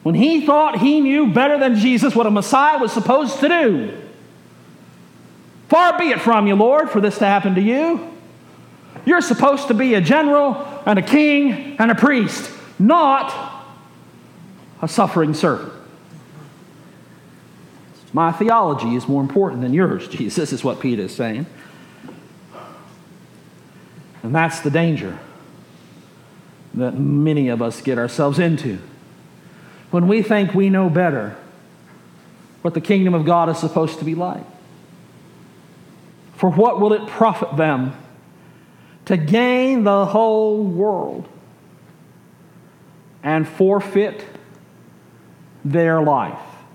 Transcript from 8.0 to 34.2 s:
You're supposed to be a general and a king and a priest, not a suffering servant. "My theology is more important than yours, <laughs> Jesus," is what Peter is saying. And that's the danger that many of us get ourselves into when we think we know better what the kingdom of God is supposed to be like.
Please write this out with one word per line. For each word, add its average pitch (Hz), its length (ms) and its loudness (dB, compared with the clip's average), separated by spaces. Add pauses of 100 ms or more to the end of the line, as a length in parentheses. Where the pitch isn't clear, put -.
You're 349 160 2
supposed 277 460 0
to 240 60 0
be 240 220 2
a 190 60 2
general 285 640 2 (200)
and 208 120 2
a 185 40 0
king 285 760 2
and 226 140 4
a 214 40 4
priest, 247 560 0 (280)
not 269 540 2 (1500)
a 160 60 -4
suffering 160 460 0
servant. 147 380 -2 (2500)
"My 165 180 2
theology 165 640 0
is 123 120 -6
more 139 140 0
important 135 400 -2
than 127 120 -2
yours, 180 340 0
<laughs> - 120 -12
Jesus," 143 340 -6
is 123 100 -8
what 127 160 -4
Peter 117 240 -4
is 92 120 -10
saying. 120 300 -6 (2750)
And 113 120 -8
that's 160 280 -2
the 151 80 -4
danger 143 500 -2 (1600)
that 123 220 -4
many 143 520 0
of 120 120 -4
us 117 200 -6
get 127 160 -2
ourselves 143 420 -2
into 143 400 -2 (1120)
when 175 160 2
we 214 140 2
think 202 320 0
we 196 160 2
know 190 200 2
better 143 460 -2 (1300)
what 170 120 -4
the 165 80 -4
kingdom 190 320 0
of 156 120 0
God 165 240 2
is 156 80 -4
supposed 160 420 -2
to 151 60 -8
be 160 100 -4
like. 175 300 -8 (1900)